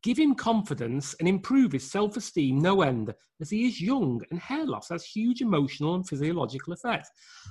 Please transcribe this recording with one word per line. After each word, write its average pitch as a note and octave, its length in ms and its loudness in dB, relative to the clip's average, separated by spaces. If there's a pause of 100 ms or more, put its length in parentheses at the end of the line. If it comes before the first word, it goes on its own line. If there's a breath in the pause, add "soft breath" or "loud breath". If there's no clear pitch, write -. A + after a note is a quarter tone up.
give B3 160 0
him D4 160 6
confidence, C#3+ 840 -2
and E3 80 2
improve G3 440 4
his C#3 180 -4
self-esteem F#3+ 720 0
no F#3 220 6
end, A#2 340 0 (260)
as D3+ 80 -10
he A3 160 0
is A#3 160 -2
young F3 480 0
and E3+ 100 -6
hair D4+ 260 -6
loss A#2 240 -6
has E3+ 160 -6
huge A#3 360 -2
emotional D#3 540 2
and F#3 120 -4
physiological D3 680 -4
effects. A3 360 -4 (420 soft breath)